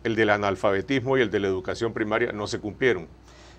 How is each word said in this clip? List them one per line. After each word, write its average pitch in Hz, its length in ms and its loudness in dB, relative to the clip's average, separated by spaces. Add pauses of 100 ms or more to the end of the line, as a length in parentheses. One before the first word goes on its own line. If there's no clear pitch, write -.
el 113 120 -2
del 107 140 4
analfabetismo 104 880 2
y 131 40 4
el 107 100 2
de 101 80 0
la 98 80 0
educación 95 460 -2
primaria, 110 380 0
no 104 160 -6
se 101 120 -6
cumplieron. 95 480 -2 (520)